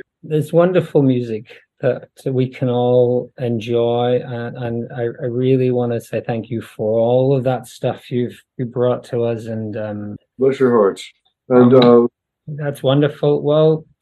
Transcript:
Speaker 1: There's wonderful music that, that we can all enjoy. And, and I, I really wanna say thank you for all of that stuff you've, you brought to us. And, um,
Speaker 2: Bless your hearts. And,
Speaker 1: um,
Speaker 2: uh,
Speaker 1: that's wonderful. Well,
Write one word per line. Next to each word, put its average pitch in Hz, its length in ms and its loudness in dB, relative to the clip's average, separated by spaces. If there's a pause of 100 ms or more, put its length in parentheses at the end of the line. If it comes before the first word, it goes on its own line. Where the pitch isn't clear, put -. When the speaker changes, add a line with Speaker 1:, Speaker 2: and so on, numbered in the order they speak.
(220)
Speaker 1:
There's 156 300 -4
wonderful 170 500 2
music 123 560 -2 (260)
that, 127 240 -2 (160)
that 135 80 -4
we 127 160 0
can 131 200 -4
all 123 680 2
enjoy. 120 880 -2
And, 120 320 -10
and 117 360 -8
I, 123 100 -8
I 120 240 -6
really 127 440 0
wanna 120 300 -2
say 113 260 -6
thank 113 240 -6
you 113 120 -6
for 110 360 -4
all 127 380 2
of 123 80 -2
that 123 220 -2
stuff - 440 -8
you've, 120 320 -4 (140)
you 131 80 -6
brought 120 400 -2
to 120 200 -4
us. 117 220 -4
And, 110 300 -8
um, 104 400 -8 (220)
Speaker 2:
Bless 131 200 2
your 127 120 4
hearts. 101 380 2 (420)
And, 123 240 6
Speaker 1:
um, 120 300 8
Speaker 2:
uh, 120 40 -2 (380)
Speaker 1:
that's 143 360 -8
wonderful. 147 600 0
Well, 156 420 2 (180)